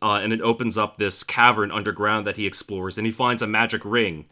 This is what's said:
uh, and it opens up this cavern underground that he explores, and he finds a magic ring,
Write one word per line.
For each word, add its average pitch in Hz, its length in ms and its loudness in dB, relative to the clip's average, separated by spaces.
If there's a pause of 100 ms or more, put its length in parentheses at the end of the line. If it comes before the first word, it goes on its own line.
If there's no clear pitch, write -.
uh, 101 220 2
and 107 100 0
it 113 80 -2
opens 113 380 0
up 107 180 -2
this 101 260 -2
cavern 113 480 4
underground 104 560 -2
that 101 120 -4
he 104 80 -4
explores, 95 500 -6
and 107 100 -2
he 110 60 0
finds 123 300 0
a 113 40 -2
magic 110 380 0
ring, 101 480 0